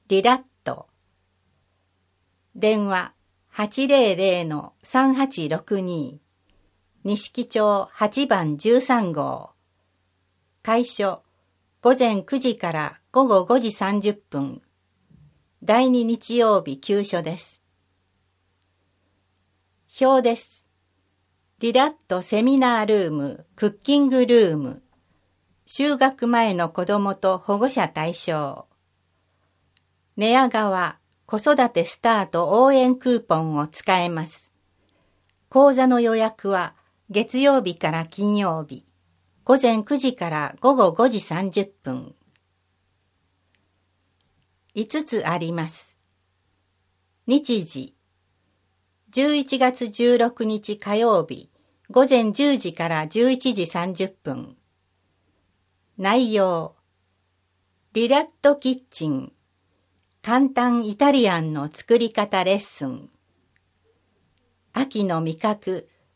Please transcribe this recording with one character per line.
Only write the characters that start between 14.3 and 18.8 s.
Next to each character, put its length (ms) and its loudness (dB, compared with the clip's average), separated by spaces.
第 300 2
二 120 2
日 340 -4
曜 260 4
日 160 -10
休 240 -2
所 180 -4
で 160 -8
す。 240 -16